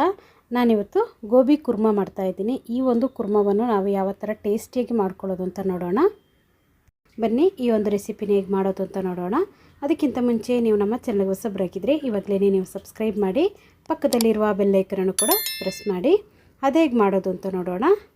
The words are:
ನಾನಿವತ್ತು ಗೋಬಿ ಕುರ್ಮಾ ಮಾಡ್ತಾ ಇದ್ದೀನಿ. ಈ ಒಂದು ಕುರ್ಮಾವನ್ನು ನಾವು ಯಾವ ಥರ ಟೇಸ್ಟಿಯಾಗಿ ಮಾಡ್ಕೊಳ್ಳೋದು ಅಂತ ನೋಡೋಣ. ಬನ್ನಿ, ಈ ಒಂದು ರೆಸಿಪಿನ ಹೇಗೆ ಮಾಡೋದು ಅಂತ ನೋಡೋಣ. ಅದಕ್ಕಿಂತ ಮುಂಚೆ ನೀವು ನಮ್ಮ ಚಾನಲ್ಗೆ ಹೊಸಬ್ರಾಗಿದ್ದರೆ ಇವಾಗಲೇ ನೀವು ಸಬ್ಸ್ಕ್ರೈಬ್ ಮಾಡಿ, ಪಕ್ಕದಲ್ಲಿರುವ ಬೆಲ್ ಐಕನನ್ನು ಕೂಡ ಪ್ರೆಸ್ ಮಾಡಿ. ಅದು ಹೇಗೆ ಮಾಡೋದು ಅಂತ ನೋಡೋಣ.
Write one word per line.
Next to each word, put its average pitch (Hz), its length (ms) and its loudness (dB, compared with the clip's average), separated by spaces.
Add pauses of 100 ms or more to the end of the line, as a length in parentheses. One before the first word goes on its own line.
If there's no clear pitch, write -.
(500)
ನಾನಿವತ್ತು 240 500 2 (240)
ಗೋಬಿ 247 320 4
ಕುರ್ಮಾ 220 360 0
ಮಾಡ್ತಾ 196 340 -2
ಇದ್ದೀನಿ. 196 280 -4 (140)
ಈ 233 140 -4
ಒಂದು 247 260 2
ಕುರ್ಮಾವನ್ನು 208 580 0
ನಾವು 202 220 0
ಯಾವ 196 240 0
ಥರ 202 180 -8 (120)
ಟೇಸ್ಟಿಯಾಗಿ 226 520 -4
ಮಾಡ್ಕೊಳ್ಳೋದು 185 500 -2
ಅಂತ 190 200 -6
ನೋಡೋಣ. 180 340 -2 (1200)
ಬನ್ನಿ, 226 280 2 (120)
ಈ 247 120 -2
ಒಂದು 214 200 2
ರೆಸಿಪಿನ 202 440 -4
ಹೇಗೆ 196 180 0
ಮಾಡೋದು 190 320 0
ಅಂತ 190 180 -6
ನೋಡೋಣ. 180 320 -4 (480)
ಅದಕ್ಕಿಂತ 285 380 0
ಮುಂಚೆ 240 400 0
ನೀವು 220 220 4
ನಮ್ಮ 202 160 0
ಚಾನಲ್ಗೆ 202 340 -2
ಹೊಸಬ್ರಾಗಿದ್ದರೆ 190 640 -2 (120)
ಇವಾಗಲೇ 202 500 0
ನೀವು 190 180 -2
ಸಬ್ಸ್ಕ್ರೈಬ್ 208 440 -6
ಮಾಡಿ, 202 260 2 (440)
ಪಕ್ಕದಲ್ಲಿರುವ 226 680 2
ಬೆಲ್ 196 260 2
ಐಕನನ್ನು 190 400 -2
ಕೂಡ 220 120 0 (260)
ಪ್ರೆಸ್ - 300 -8
ಮಾಡಿ. 190 240 0 (500)
ಅದು 277 160 2
ಹೇಗೆ 277 240 2
ಮಾಡೋದು 196 280 2
ಅಂತ 180 160 -8 (120)
ನೋಡೋಣ. 180 260 -4 (320)